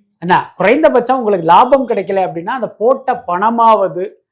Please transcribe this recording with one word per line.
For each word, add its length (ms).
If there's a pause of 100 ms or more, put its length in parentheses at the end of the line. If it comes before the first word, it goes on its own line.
(180)
என்ன, 380
குறைந்தபட்சம் 640
உங்களுக்கு 280
லாபம் 420
கிடைக்கல 320
அப்படின்னா, 280
அந்த 200
போட்ட 580
பணமாவது 840 (200)